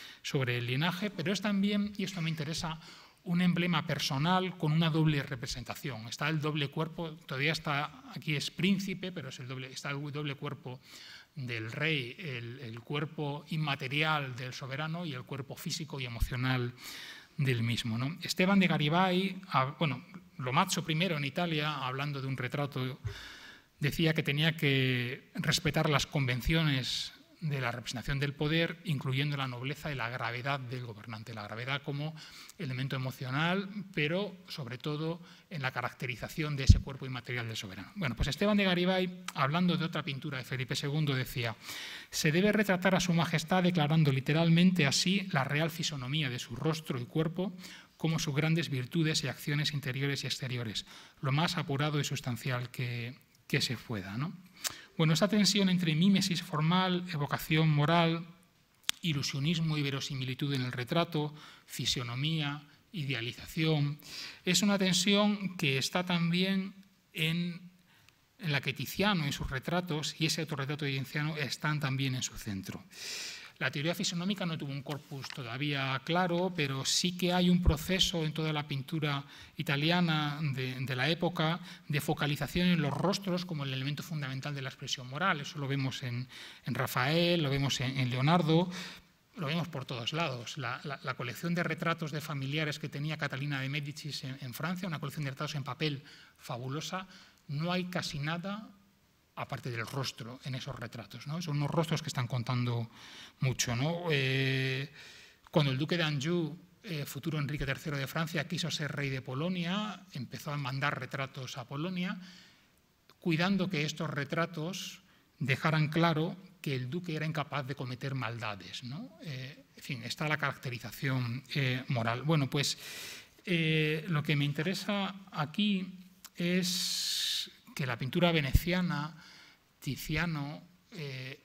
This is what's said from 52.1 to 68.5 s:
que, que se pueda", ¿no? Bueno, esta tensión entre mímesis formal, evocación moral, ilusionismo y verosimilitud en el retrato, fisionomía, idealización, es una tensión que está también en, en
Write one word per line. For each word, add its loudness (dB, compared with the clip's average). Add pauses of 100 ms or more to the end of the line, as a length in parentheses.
que, -4 (320)
que 2
se 0
pueda", -6
¿no? -4 (640)
Bueno, 6
esta 6
tensión 6
entre 4
mímesis 6
formal, 2
evocación 2
moral, 4 (760)
ilusionismo 2
y 2
verosimilitud -2
en 2
el -2
retrato, 0 (320)
fisionomía, -2 (300)
idealización, 0 (440)
es 4
una 6
tensión 4
que 2
está 0
también 2 (400)
en, -2 (760)
en -2